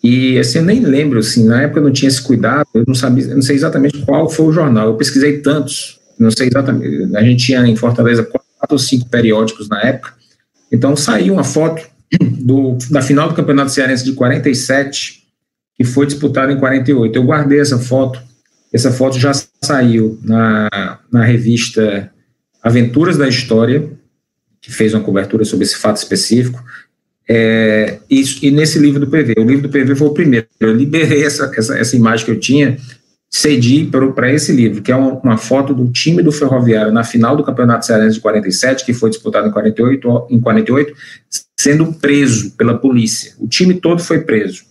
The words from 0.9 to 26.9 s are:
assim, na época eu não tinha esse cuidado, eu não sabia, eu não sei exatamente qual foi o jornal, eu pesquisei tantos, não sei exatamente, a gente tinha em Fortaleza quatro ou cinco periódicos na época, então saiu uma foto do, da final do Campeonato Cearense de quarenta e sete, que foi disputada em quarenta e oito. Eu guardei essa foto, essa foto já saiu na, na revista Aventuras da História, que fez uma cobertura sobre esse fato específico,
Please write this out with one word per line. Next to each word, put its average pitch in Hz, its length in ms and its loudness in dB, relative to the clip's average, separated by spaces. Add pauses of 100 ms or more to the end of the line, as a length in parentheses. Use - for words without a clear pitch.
assim, 110 260 0
na 117 160 4
época 151 200 0
eu 147 40 2
não 139 80 2
tinha 135 160 0
esse 131 140 -2
cuidado, 123 520 0
eu 113 120 2
não 131 80 2
sabia, 127 320 0
eu 127 80 -8
não 139 80 2
sei 139 140 0
exatamente 143 500 0
qual 160 240 0
foi 160 160 0
o 156 60 2
jornal, 123 360 2
eu 113 80 0
pesquisei 139 460 0
tantos, - 580 -4 (180)
não 113 120 4
sei 127 180 0
exatamente, 95 680 -2
a 104 80 0
gente 123 220 4
tinha 127 220 2
em 110 100 2
Fortaleza 117 460 0
quatro - 240 -10 (240)
ou 147 80 2
cinco 123 320 -2
periódicos 110 580 0
na 104 140 -4
época, - 320 -4 (580)
então 135 240 0
saiu 196 380 0
uma 151 100 0
foto 160 420 -2 (520)
do, 131 400 0 (120)
da 143 120 0
final 147 260 0
do 165 60 -4
Campeonato 139 380 0
Cearense 131 300 -2
de 131 120 -4
quarenta 123 340 0
e 135 60 2
sete, 139 680 -4 (560)
que 120 80 2
foi 135 220 0
disputada 139 460 -2
em 135 60 -2
quarenta 135 320 0
e 143 40 4
oito. 113 220 0
Eu 127 80 2
guardei 147 340 2
essa 143 200 2
foto, 131 420 -2 (520)
essa 123 180 0
foto 131 280 0
já 139 140 2 (300)
saiu 113 600 0
na, 107 760 -2 (120)
na 120 140 2
revista 113 880 0 (520)
Aventuras 123 540 2
da 143 100 2
História, 120 640 0 (720)
que - 100 -20
fez 110 220 0
uma 107 100 0
cobertura 98 420 -2
sobre 92 200 -2
esse - 120 -4
fato 104 200 -2
específico, 123 680 -2 (640)